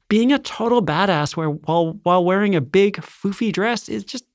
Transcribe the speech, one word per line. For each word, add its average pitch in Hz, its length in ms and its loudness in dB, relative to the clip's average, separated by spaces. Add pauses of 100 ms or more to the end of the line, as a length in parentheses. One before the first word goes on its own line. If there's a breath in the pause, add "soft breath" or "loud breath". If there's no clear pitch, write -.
being 226 240 2
a 285 80 2
total 233 420 0
badass 160 540 0
where, 160 140 -2
while, 160 540 -2
while 180 200 2
wearing 196 320 2
a 151 60 2
big 196 400 2
foofy 202 500 -4
dress 214 380 -2
is 214 160 -8
just, - 180 -12 (120)